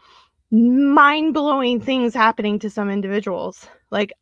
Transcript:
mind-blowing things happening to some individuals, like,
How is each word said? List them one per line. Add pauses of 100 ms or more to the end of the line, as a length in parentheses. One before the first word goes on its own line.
(500)
mind-blowing
things
happening
to
some
individuals, (240)
like,